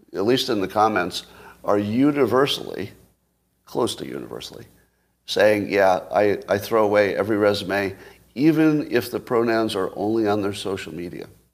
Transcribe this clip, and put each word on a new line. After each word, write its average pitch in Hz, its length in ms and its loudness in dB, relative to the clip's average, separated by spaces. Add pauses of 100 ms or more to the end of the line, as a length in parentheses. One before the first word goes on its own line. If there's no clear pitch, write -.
(140)
at 92 100 -4
least 127 240 0
in 110 120 -2
the 95 80 -4
comments, 104 580 -2 (380)
are 104 140 2
universally, 123 1120 0 (720)
close 123 320 -4
to - 100 -12
universally, 62 600 -14 (600)
saying, 104 440 4
"Yeah, 95 300 4 (100)
I, 104 280 2 (100)
I 98 100 2
throw 110 260 2
away 104 300 2
every 101 220 0
resume, 101 580 0 (400)
even 151 560 2
if 117 200 0
the 107 100 -6
pronouns 113 560 0
are 95 180 -2
only 110 320 0
on 104 140 0
their 98 140 -4
social 95 400 -8
media." 85 320 -12 (280)